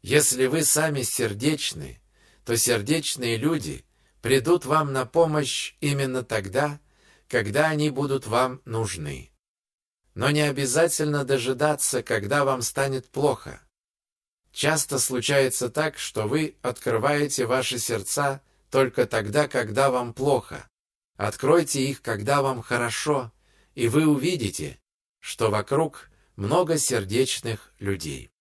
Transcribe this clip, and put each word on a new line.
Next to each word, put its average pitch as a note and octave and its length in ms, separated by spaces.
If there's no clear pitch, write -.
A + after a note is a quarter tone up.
Если C3 460
вы D3+ 160
сами D3 400
сердечны, A2+ 960
то A#2 120
сердечные A#2 800
люди C#3+ 480
придут C#3 420
вам D3 280
на C3 120
помощь D3+ 760
именно C#3 420
тогда, A#2 580
когда A#2 400
они D3+ 220
будут C3+ 360
вам B2+ 380
нужны. F2+ 680
Но C3 160
не D3+ 120
обязательно D3 840
дожидаться, C3 760
когда A2+ 420
вам C3 180
станет C3+ 480
плохо. - 500
Часто D3+ 460
случается B2+ 680
так, D3+ 300
что - 280
вы D3+ 360
открываете B2+ 840
ваши B2 320
сердца C#3 640
только B2 360
тогда, A2 420
когда B2 420
вам A#2+ 240
плохо. C3 540
Откройте C#3 680
их, C3+ 180
когда A#2 420
вам C3 200
хорошо, A#2+ 680
и A#2 140
вы D3+ 180
увидите, C3 720
что - 320
вокруг C#3 600
много D#3 420
сердечных A2+ 1000
людей. G2 520